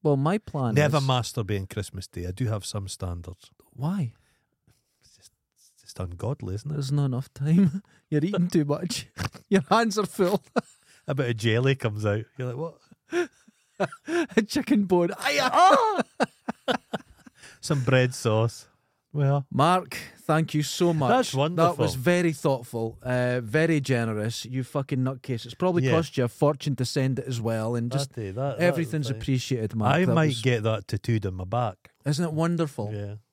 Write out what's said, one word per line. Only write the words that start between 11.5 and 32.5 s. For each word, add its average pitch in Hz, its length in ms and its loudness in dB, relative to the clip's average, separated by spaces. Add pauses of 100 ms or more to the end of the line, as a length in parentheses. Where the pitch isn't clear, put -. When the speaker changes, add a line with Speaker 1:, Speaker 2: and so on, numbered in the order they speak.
Speaker 2:
comes 107 300 -4
out. 107 180 0 (140)
You're 123 160 -8
like, 120 40 -10
"What?" - 720 -8 (800)
Speaker 1:
<laughs> 330 300 -2
A 226 60 4
chicken 214 420 0
bone. 175 340 2
Aya! 277 300 0 (1160)
<laughs> 247 80 2 (840)
Speaker 2:
Some 139 220 0
bread 127 300 4
sauce. 113 540 0 (460)
Well, 143 380 2
Speaker 1:
Mark, 180 440 2 (260)
thank 160 340 0
you 151 80 2
so 175 280 0
much. 151 180 2
Speaker 2:
That's 247 220 2
Speaker 1:
That 135 60 -2
Speaker 2:
wonderful. 165 400 2
Speaker 1:
was - 180 0
very 170 380 2
thoughtful, 117 720 -2
uh, 123 400 0
very 156 360 2
generous. 113 640 -2
You 131 200 -6
fucking 135 360 -4
nutcase. 127 460 -4
It's 117 80 -16
probably 175 300 0
Speaker 2:
Yeah. 131 80 4
Speaker 1:
cost 160 260 2
you 127 60 2
a 120 40 0
fortune 143 500 0
to 127 80 -2
send 131 340 -2
it 123 80 -8
as 123 120 -6
well, 113 360 -2
and 120 160 -2
just 139 220 -4
Speaker 2:
That 120 80 -10
day, 95 100 -6
that, 127 260 -6
that 165 60 0
Speaker 1:
everything's 156 460 0
Speaker 2:
thing. 120 80 -4
Speaker 1:
appreciated, 120 580 -2
Mark. 117 200 4
Speaker 2:
I 180 100 2
Speaker 1:
That 170 100 4
Speaker 2:
might 156 120 4
Speaker 1:
was 120 140 -2
Speaker 2:
get 117 220 2
that 110 240 0
tattooed 110 400 -2
on 92 80 -4
my 92 80 -6
back. 110 480 -4 (140)
Speaker 1:
Isn't 147 200 0
it 151 80 -6
wonderful? 160 580 -2